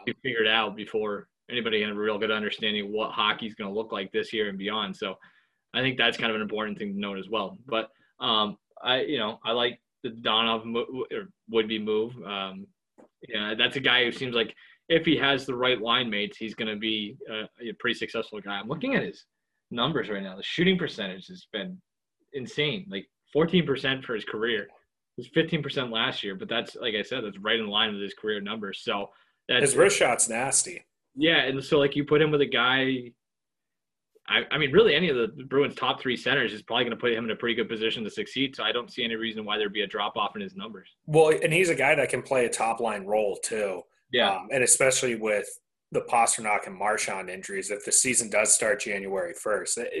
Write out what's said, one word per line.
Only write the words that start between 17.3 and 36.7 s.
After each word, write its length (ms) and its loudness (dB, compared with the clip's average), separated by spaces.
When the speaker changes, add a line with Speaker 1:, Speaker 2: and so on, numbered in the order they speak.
Speaker 1:
a 100 -6
pretty 200 0
successful 420 -6
guy. 180 -6
I'm 100 -8
looking 280 -2
at 80 2
his 220 -12
numbers 380 0
right 140 -4
now. 140 -10
The 60 -12
shooting 360 2
percentage 500 -6
has 240 -20
been 280 -8
insane, 560 -4
like, 180 -8
fourteen 340 4
percent 380 0
for 100 -4
his 100 -4
career. 380 -2
It 80 -18
was 100 -12
fifteen 340 2
percent 280 -4
last 340 0
year, 100 -6
but 140 -10
that's, 280 -4
like 180 -2
I 80 0
said, 200 -6
that's 160 -8
right 220 0
in 80 -4
line 240 2
with 100 -6
his 120 -6
career 260 -4
numbers. 420 -8
So 280 -4
that's 140 4
Speaker 2:
His 160 4
wrist 220 8
shot's 300 4
nasty. 540 -2
Speaker 1:
Yeah, 300 4
and 180 0
so, 160 4
like, 160 4
you 100 0
put 180 4
him 80 4
with 100 4
a 60 4
guy, 640 2
I, 220 2
I 80 0
mean, 140 2
really 240 8
any 120 2
of 80 2
the 280 -2
Bruins' 320 2
top 240 0
three 160 -2
centers 360 0
is 100 -10
probably 220 0